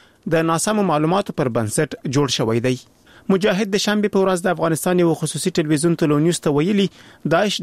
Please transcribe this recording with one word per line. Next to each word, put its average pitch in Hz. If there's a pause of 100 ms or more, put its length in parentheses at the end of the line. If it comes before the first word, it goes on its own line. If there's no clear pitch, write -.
(340)
د 160
ناسمو 208
معلوماتو 160
پر 135
بنسټ 117 (200)
جوړ 143
شوی 113
دی. 127 (600)
مجاهد 196
د 196
شنبې 208
په 190
ورځ 185
د 175
افغانستان 170
یو 165
خصوصي 160
ټلویزیون 160
تلو 151
نیوز 170
ته 151
ویلي، 196 (460)
داعش 190